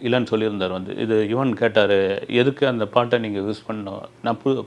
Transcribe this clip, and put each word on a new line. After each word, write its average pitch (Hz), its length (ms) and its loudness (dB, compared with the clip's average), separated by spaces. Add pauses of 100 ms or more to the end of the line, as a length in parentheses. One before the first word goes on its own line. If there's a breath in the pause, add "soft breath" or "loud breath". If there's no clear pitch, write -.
இளன் 120 300 0
சொல்லியிருந்தார் 104 400 0
வந்து, 92 260 -6
இது 107 340 2
யுவன் 127 220 0
கேட்டாரு, 101 760 2
"எதுக்கு 135 380 2
அந்த 113 200 0
பாட்டை 120 320 2
நீங்க 107 200 -4
யூஸ் 104 340 -6
பண்ணணும், 101 280 -8 (220)
நான் 117 220 -2
பு-, 131 220 0